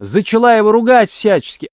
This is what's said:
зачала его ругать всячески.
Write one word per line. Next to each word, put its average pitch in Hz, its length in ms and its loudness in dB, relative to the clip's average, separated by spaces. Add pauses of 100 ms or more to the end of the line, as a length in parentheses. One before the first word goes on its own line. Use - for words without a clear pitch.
зачала 220 560 0
его 214 160 2
ругать 233 360 2
всячески. - 640 -4